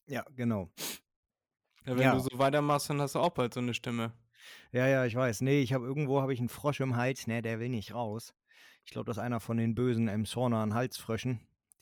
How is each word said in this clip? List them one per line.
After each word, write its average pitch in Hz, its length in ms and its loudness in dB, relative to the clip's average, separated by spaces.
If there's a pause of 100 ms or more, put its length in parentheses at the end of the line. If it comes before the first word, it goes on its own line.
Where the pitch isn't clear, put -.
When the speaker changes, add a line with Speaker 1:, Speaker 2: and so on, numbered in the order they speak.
Speaker 1:
Ja, 123 200 -6 (100)
genau. 113 340 -2 (1160)
Speaker 2:
Ja, 127 100 -2
wenn 123 40 2
Speaker 1:
Ja. 131 160 6
Speaker 2:
du 131 40 2
so 127 180 -4
weitermachst, 143 520 2
dann 147 100 0
hast 143 160 -2
du 147 40 0
auch 170 100 4
bald 123 240 0
so 127 80 -4
eine 120 120 0
Stimme. 117 380 -4 (640)
Speaker 1:
Ja, 123 120 2
ja, 131 200 4
ich 113 100 -2
weiß. 127 240 0
Nee, 139 220 4
ich 117 100 0
hab, 131 100 2
irgendwo 135 400 0
hab 135 80 0
ich 131 100 -2
einen 120 100 0
Frosch - 320 -2
im 131 160 0
Hals, 127 280 0
ne, 117 160 -2
der 113 200 -4
will 123 80 -4
nicht 107 240 -6
raus. 113 420 -6 (480)
Ich - 80 -20
glaub, 110 140 -8
das 117 100 -4
ist 107 80 -4
einer 120 160 -2
von 117 160 -2
den 117 200 2
bösen 117 340 2
Emshorner 113 480 0
an 107 160 0
Halsfröschen. 120 720 -2 (340)